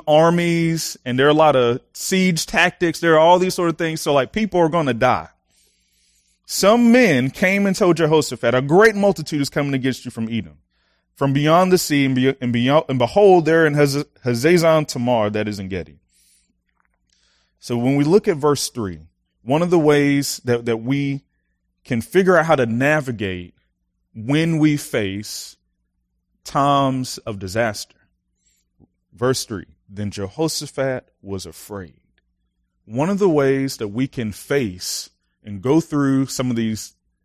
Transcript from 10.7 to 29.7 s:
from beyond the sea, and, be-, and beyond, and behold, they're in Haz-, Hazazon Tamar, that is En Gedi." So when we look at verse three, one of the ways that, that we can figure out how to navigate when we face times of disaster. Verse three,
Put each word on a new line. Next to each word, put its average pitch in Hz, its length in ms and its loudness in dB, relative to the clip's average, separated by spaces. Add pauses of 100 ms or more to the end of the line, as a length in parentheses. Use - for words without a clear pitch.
from 139 180 0
beyond 165 380 2
the 180 80 4
sea, 143 260 0
and, 135 80 0
be-, 131 260 0
and 123 140 -4
beyond, 127 340 2
and 135 120 -4
behold, 185 460 4
they're 165 200 4
in 147 80 0
Haz-, 147 320 0 (180)
Hazazon 160 640 2
Tamar, 120 440 -2
that 107 160 -4
is 104 120 -8
En 95 100 -10
Gedi." 80 280 -10 (1600)
So 123 180 -6
when 127 180 0
we 143 80 2
look 185 240 2
at 175 100 0
verse 143 320 0
three, 92 300 -8 (420)
one 151 220 -2
of 175 80 -2
the 175 80 4
ways 143 680 2
that, 120 200 -2
that 117 120 -2
we 139 460 -4 (600)
can 117 180 -4
figure 180 360 2
out 160 80 4
how 165 120 2
to 123 100 0
navigate 113 880 -4 (580)
when 151 460 -2
we 151 180 2
face 104 800 -8 (840)
times 139 760 0
of 107 200 -10
disaster. 104 560 -6 (1160)
Verse 123 320 -2
three, 101 200 -12 (240)